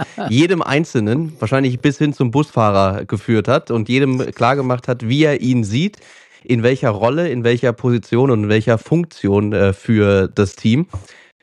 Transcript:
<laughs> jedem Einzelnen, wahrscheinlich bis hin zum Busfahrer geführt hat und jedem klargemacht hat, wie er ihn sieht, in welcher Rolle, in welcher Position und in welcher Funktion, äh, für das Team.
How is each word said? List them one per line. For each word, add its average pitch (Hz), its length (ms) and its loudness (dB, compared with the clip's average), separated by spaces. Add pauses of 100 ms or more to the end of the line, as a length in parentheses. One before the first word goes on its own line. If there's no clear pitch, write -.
(100)
<laughs> 202 180 -10
jedem 160 340 2
Einzelnen, 143 760 -2
wahrscheinlich 123 400 0
bis 147 180 0
hin 147 140 0
zum 127 180 -2
Busfahrer 104 760 0
geführt 107 440 -2
hat 131 220 0
und 113 180 -2
jedem 131 300 0 (120)
klargemacht 123 580 -2
hat, 120 200 -4
wie 147 160 2
er 147 160 0
ihn 127 240 0
sieht, 135 340 -4 (460)
in 120 180 0
welcher 127 280 0
Rolle, 123 380 0
in 123 140 -4
welcher 120 300 2
Position 120 580 0
und 107 140 0
in 104 40 -2
welcher 110 300 2
Funktion, 107 760 -2
äh, 98 200 2
für 101 560 2
das - 260 -2
Team. 123 320 0 (560)